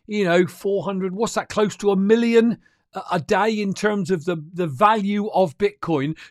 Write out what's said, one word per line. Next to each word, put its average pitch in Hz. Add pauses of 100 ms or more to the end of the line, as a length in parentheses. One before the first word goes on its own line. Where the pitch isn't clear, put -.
you 208
know, 175
four 196
hundred, 185
what's 214
that, 214
close 214
to 202
a 196
million 226 (360)
a, 254 (100)
a 180
day 208
in 196
terms 202
of 160
the, 170 (100)
the 175
value 208
of 180
Bitcoin. 156 (140)